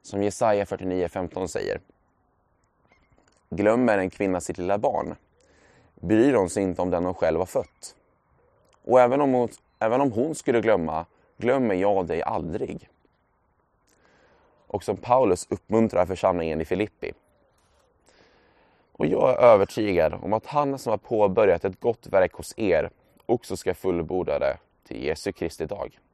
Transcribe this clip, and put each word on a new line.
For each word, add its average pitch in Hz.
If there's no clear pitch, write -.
Som 101
Jesaja 104
fyrtionio 92
femton 92
säger: -
"Glömmer 107
en 92
kvinna 92
sitt 87
lilla 95
barn, 113
bryr 113
hon 95
sig 101
inte 92
om 90
den 87
hon 90
själv 80
har 92
fött. -
Och 127
även 123
om 139
hon, 120
även 113
om 139
hon 139
skulle 120
glömma, 85
glömmer 123
jag 95
dig 82
aldrig." 82
Och -
som 101
Paulus 123
uppmuntrar 101
församlingen 87
i 78
Filippi: -
"Och -
jag 156
är -
övertygad 98
om -
att 110
han 139
som 120
har 104
påbörjat 101
ett 95
gott -
verk 92
hos -
er 90
också 110
ska 90
fullborda 85
det 69
till 58
Jesu 85
Kristi 82
dag." -